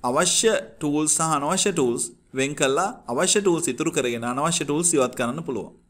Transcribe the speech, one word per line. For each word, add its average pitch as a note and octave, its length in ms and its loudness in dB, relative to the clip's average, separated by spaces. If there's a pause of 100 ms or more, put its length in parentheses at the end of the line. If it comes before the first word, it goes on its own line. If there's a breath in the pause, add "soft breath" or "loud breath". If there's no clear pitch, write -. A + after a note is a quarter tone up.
අවශ්‍ය E3+ 520 2 (180)
ටූල්ස් D3+ 420 -2
සහ - 100 0 (120)
අනවශ්‍ය D#3+ 380 0
ටූල්ස් C3 320 0 (260)
වෙන් C3+ 240 -2
කළා D3 340 2 (200)
අවශ්‍ය F3 320 2
ටූල්ස් F3 280 2
ඉතුරු D3+ 240 -2
කරගෙන B2 320 -2
අනවශ්‍ය D3 400 -2
ටූල්ස් D3 280 0
ඉවත් B2+ 240 2
කරන්න B2+ 260 -4
පුළුවන්. G#2 300 -6 (180)